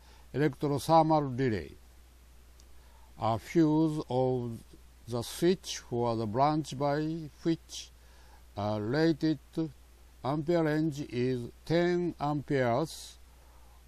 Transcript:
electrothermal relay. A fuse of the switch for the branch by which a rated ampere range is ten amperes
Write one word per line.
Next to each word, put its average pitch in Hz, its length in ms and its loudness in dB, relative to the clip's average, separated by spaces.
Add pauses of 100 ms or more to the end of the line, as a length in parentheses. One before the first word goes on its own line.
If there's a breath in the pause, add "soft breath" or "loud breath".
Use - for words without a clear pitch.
(340 soft breath)
electrothermal 151 1040 2
relay. 104 320 0 (1500 soft breath)
A 113 180 0
fuse 156 720 2
of 123 480 0 (480)
the 117 160 -4
switch - 560 -2
for 117 380 -2
the 113 100 -2
branch 143 500 0
by 151 540 -4 (140)
which - 480 -4 (640 soft breath)
a 104 260 -2
rated 156 560 2 (840)
ampere 160 400 0
range 151 440 0
is 123 400 -2 (160)
ten 175 560 0
amperes 143 960 -2 (680 soft breath)